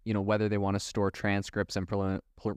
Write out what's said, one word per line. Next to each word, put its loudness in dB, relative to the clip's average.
you -2
know, 2
whether 2
they 2
wanna 2
store 0
transcripts -2
and -2
prelim-, 0
pre-, -2